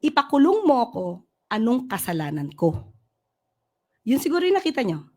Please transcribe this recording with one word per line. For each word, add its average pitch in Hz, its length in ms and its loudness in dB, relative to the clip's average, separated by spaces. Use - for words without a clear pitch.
ipakulong 302 640 2
mo 262 160 4
ako, 185 200 -6
anong 240 400 0
kasalanan 151 680 -6
ko?" - 380 -2
Yun 262 160 2
siguro 330 240 0
yung 370 160 2
nakita 302 240 -2
nyo. 160 340 -4